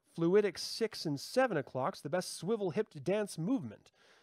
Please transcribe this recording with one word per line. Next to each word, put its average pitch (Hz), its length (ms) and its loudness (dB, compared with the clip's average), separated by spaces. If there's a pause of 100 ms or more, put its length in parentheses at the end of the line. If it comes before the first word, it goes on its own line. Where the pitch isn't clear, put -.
(160)
fluidic 180 420 4
six - 460 -4
and 143 160 0
seven 247 380 2
o'clocks 139 420 -2
the 151 80 -8
best 175 300 -2
swivel-hipped 190 680 -2
dance 202 320 0
movement. 160 560 -4 (300)